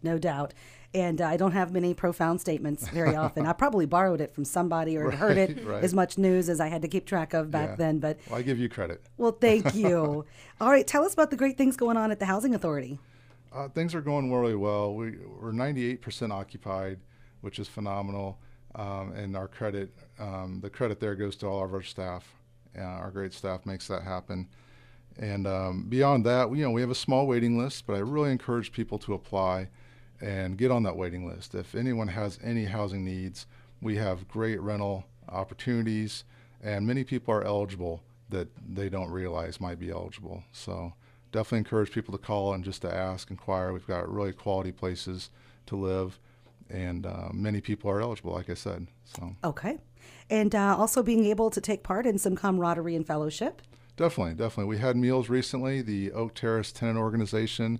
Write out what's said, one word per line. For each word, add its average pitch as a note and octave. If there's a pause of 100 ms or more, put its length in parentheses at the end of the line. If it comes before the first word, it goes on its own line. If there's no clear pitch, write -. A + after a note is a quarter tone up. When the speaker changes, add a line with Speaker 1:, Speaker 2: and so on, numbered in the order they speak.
Speaker 1:
no E3
doubt. D3 (400)
And, F3
uh, E3+
I D#3+
don't F#3+
have F3+
many F3+
profound E3+
statements D3
very D#3
Speaker 2:
<laughs> D#3
Speaker 1:
often. D3+
I E3
probably A3
borrowed F3
it -
from C#3+
somebody E3
or D3+
heard G3
it E3+
Speaker 2:
Right, A2+
right. G#2
Speaker 1:
as F3+
much F3+
news F#3
as E3
I D#3+
had D#3+
to E3
keep F3+
track E3
of D#3
back D3+
Speaker 2:
Yeah. G2+
Speaker 1:
then. D#3
But D3+ (120)
Speaker 2:
Well, A#2
I -
give B2+
you A#2+
credit. F2 (140)
Speaker 1:
Well, A#3
thank G#3+
you. D#3+ (180)
Speaker 2:
<laughs> -
Speaker 1:
All A#3
right, C4+
tell D4
us F#4+
about D4+
the C#4+
great C4
things C4+
going A#3
on A3
at G#3
the G3
Housing A3
Authority. C#3+ (540)
Speaker 2:
Uh, C#3
things E3
are E3
going C#3+
really A#2+
well. G#2
We, A2+ (240)
we're A2+
ninety-eight B2
percent A2
occupied, F#2+ (420)
which G2+
is G#2
phenomenal. G2 (360)
Um, G2
and G2+
our F#2+
credit, G2+ (260)
um, F#2+
the G2
credit G#2+
there G#2
goes G2+
to G#2
all G2
of F#2
our F#2+
staff. F2+ (440)
Uh, F#2
our F2+
great F#2+
staff F#2
makes F#2+
that F#2
happen. F#2 (720)
And, G2+
um, F#2+
beyond C3
that, B2
we, C#3
you D3+
know, B2+
we A2+
have B2
a B2+
small C#3
waiting A#2
list, B2+
but G#2
I G2
really C#3
encourage A#2+
people G#2+
to -
apply F#2+ (500)
and F#2+
get B2+
on A#2+
that F2
waiting F2+
list. F2
If G2
anyone A2+
has G#2
any A#2
housing G2
needs, F#2 (360)
we A2
have F#2+
great A2
rental G2+ (240)
opportunities, A2 (380)
and G#2
many B2+
people A#2+
are G#2
eligible F#2+ (260)
that F2+ (200)
they F#2+
don't F#2
realize E2+
might F2
be F2
eligible. F2
So F2 (380)
definitely A2
encourage G#2+
people G#2+
to -
call G2+
and F#2
just F#2+
to F2
ask, F#2
inquire. F#2
We've F#2
got F2
really G2+
quality F#2+
places F2+ (380)
to -
live, F#2+ (500)
and, F2+
uh, F2+
many G#2
people G#2
are G2+
eligible, G#2+
like F2+
I F2
said. F2+ (180)
So. F2
Speaker 1:
Okay. F#3 (540)
And, G#3+
uh, G3+
also A3
being A3+
able G#3+
to G3
take G#3
part A3
in G3+
some F#3
camaraderie E3+
and D#3
fellowship. D3+ (360)
Speaker 2:
Definitely, A2+
definitely. G#2+
We G#2+
had B2
meals B2
recently. B2+
The G2+
Oak A2+
Terrace A2+
Tenant A2+
Organization A2+